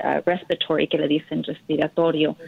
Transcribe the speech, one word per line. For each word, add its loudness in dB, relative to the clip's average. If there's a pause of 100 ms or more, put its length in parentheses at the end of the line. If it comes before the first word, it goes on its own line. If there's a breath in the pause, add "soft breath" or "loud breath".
ah, 0
respiratory, 0
que 0
le 0
dicen -2
respiratorio, 0 (120)